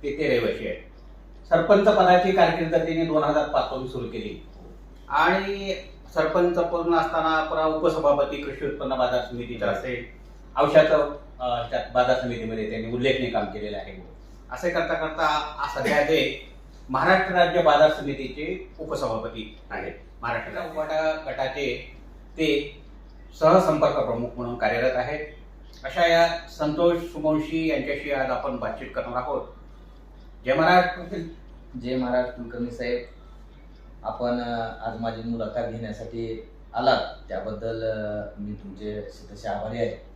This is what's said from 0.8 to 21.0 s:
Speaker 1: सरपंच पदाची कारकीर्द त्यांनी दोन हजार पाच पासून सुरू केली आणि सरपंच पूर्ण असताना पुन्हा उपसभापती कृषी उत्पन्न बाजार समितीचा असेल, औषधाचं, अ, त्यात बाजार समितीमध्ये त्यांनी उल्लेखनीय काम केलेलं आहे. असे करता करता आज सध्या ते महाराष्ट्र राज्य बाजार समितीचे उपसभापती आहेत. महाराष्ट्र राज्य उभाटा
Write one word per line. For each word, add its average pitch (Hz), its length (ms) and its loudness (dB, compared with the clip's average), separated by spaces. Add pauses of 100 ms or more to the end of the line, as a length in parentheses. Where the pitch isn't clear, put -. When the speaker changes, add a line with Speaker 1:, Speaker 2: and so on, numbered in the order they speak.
Speaker 1:
सरपंच 175 380 6
पदाची 185 440 6
कारकीर्द 165 400 4
त्यांनी 165 340 2
दोन 151 180 2
हजार 151 240 2
पाच 131 160 2
पासून 131 240 -6
सुरू 120 200 -6
केली 104 380 -10 (640)
आणि 190 640 0 (400)
सरपंच 175 440 2
पूर्ण 170 380 0
असताना 160 480 2
पुन्हा 156 220 0
उपसभापती 151 800 2
कृषी 139 220 -8
उत्पन्न 131 300 -4
बाजार 123 260 2 (100)
समितीचा 120 360 -6
असेल, 120 380 -4 (520)
औषधाचं, 147 540 6 (280)
अ, 120 300 -4
त्यात - 140 -4 (100)
बाजार 123 280 4
समितीमध्ये 110 480 -4
त्यांनी 110 240 -6
उल्लेखनीय 123 360 0
काम 104 160 -2
केलेलं 104 320 -8
आहे. 95 300 -14 (440)
असे - 180 -2
करता 165 240 -2
करता 160 320 -2 (320)
आज 143 220 -6
सध्या 143 240 2
ते 147 460 0 (400)
महाराष्ट्र 180 460 2
राज्य 175 260 4
बाजार 151 320 8
समितीचे 143 840 -8
उपसभापती 113 800 -6 (120)
आहेत. 113 240 -10 (280)
महाराष्ट्र - 320 -6
राज्य 160 180 -8
उभाटा 156 400 -2 (160)